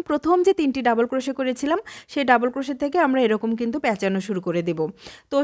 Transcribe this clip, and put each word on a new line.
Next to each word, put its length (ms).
প্রথম 280
যে 140
তিনটি 280
ডাবল 220
ক্রোশে 300
করেছিলাম, 380
সেই 180
ডাবল 240
ক্রোশে 280
থেকে 240
আমরা 200
এরকম 240
কিন্তু 240
পেঁচানো 420
শুরু 200
করে 220
দেব। 120
তো 140